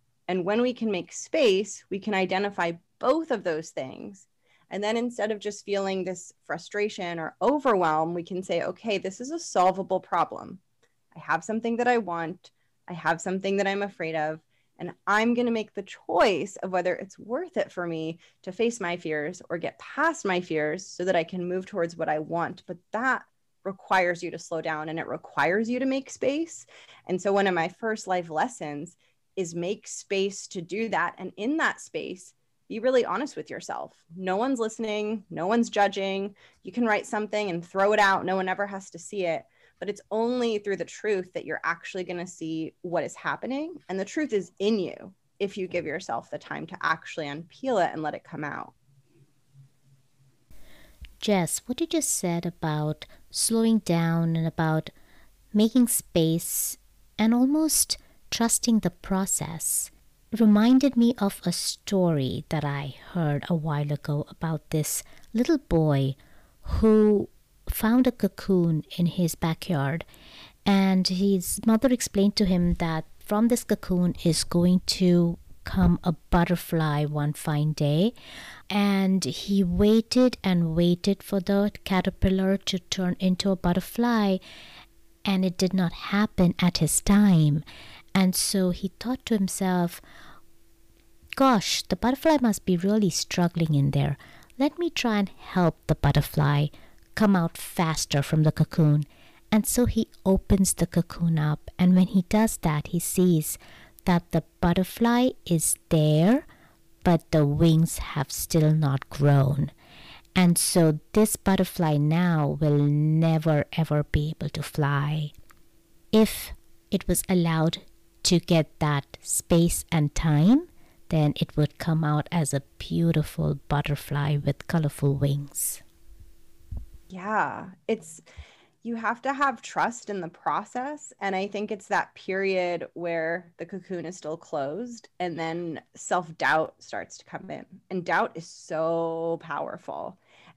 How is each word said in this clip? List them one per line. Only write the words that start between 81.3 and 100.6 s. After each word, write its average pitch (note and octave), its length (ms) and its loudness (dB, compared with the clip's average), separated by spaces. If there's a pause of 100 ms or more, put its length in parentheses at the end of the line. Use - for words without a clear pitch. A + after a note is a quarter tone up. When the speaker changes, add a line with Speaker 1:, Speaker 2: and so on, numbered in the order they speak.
Speaker 2:
the G3+ 320 0 (100)
caterpillar F#3+ 720 0
to - 220 -4
turn F3+ 400 -4
into F#3 320 2
a F#3+ 60 2
butterfly, G3 840 0 (840)
and F#3+ 200 2
it F3+ 140 -2
did F#3 160 0
not F3 180 0 (220)
happen G3 460 2
at F3 180 2
his - 220 0
time. E3 640 6 (500)
And F#3 200 4
so F#3 360 0
he F3+ 300 -6
thought B3 260 -6
to A3+ 80 0
himself, F#3 640 0 (1300)
"Gosh, B3+ 480 4
the - 140 -4
butterfly C#4 440 2
must A3+ 240 0
be F3+ 120 2
really G3 340 2
struggling E3 640 0
in C#3 160 4
there. C#3 260 0 (400)
Let D4 220 0
me F4 100 -2
try A3 300 0
and G3 100 0
help - 580 0
the D#3 100 0
butterfly D3 720 2 (460)
come G3+ 220 4
out E3+ 220 0
faster D#3 640 -2
from D#3 200 2
the D3+ 100 4
cocoon." D3+ 520 2 (480)
And G#3+ 140 2
so A#3+ 180 2
he A3+ 240 0 (160)
opens F#3+ 480 4